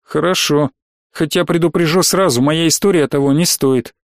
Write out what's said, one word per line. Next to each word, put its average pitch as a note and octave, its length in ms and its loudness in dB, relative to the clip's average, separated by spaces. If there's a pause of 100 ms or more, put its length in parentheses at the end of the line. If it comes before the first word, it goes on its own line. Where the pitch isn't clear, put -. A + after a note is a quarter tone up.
"Хорошо. E3 680 -2 (400)
Хотя F3 320 -2
предупрежу E3+ 600 0
сразу, E3+ 380 0
моя D#3+ 260 2
история D#3+ 400 2
того C#3 260 0
не E3 120 2
стоит". C3 480 -2 (100)